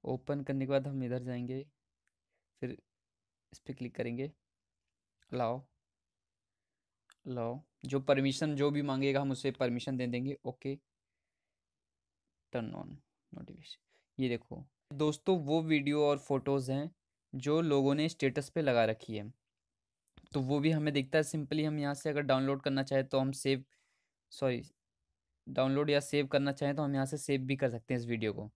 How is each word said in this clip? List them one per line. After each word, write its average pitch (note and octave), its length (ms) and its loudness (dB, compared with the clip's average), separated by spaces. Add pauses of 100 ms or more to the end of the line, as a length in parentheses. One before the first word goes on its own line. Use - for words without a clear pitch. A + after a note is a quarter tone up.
ओपन C3+ 380 -4
करने C3+ 240 -2
के C3+ 60 -6
बाद C3+ 140 2
हम C3+ 180 -4
इधर B2 180 -4
जाएंगे, B2+ 420 -6 (960)
फिर B2 140 -8 (760)
इस - 60 -20
पे - 140 -12
क्लिक B2 220 -8
करेंगे, A#2+ 360 -4 (1000)
अलाउ, B2 280 -2 (1700)
अलाउ, A#2+ 320 -4 (260)
जो C3+ 180 0
परमिशन C#3 540 2
जो C#3+ 140 2
भी D3 140 0
मांगेगा C#3 360 2
हम C#3 120 0
उसे C3 220 -2
परमिशन B2 420 -2
दे B2 120 -2
देंगे। B2+ 360 -4
ओके, C3+ 340 -6 (1700)
turn A2+ 220 -4
on F#2+ 220 -10 (360)
notification। - 460 -16 (400)
ये C3 100 0
देखो B2 360 -6 (280)
दोस्तों, D3+ 460 2
वो D#3 240 2
वीडियो D3 400 2
और C#3+ 160 4
फोटोज़ C#3 540 0
हैं C#3+ 180 -2 (420)
जो C#3+ 300 2
लोगों C#3 320 4
ने D3+ 140 2
स्टेटस C#3 420 0
पे E3 120 -2
लगा A#2+ 220 6
रखी A2 320 -2
है, G#2 120 -8 (1040)
तो C#3+ 100 0
वो C#3 180 2
भी D#3 100 4
हमें D3+ 240 2
दिखता C#3 240 2
है। D3+ 60 4
simply D3+ 420 -2
हम D3+ 120 -2
यहाँ C#3+ 160 -2
से D3+ 160 -4
अगर D3 120 0
डाउनलोड C3+ 400 2
करना C#3 200 0
चाहें C3+ 240 2
तो C3+ 140 0
हम C3+ 140 0
सेव, C3+ 300 0 (680)
सॉरी, B2 300 -2 (840)
डाउनलोड C3+ 440 2
या C#3+ 100 4
सेव C#3+ 260 0
करना C#3 260 2
चाहें C#3+ 240 0
तो D#3 60 -2
हम C#3 120 0
यहाँ C3+ 120 2
से C#3+ 120 -4
सेव C#3 240 0
भी C3 140 0
कर C3+ 140 2
सकते A#2 240 -4
हैं A#2+ 60 0
इस A#2 60 -6
वीडियो A2 260 0
को G#2+ 240 -8